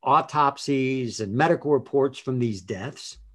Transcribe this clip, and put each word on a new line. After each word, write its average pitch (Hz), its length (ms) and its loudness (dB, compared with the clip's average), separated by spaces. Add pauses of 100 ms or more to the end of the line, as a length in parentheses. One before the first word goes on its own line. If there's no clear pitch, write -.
autopsies 135 1160 0
and 101 140 -4
medical 156 380 2
reports 135 460 0
from 127 200 -4
these 110 240 -2
deaths 101 560 -12 (160)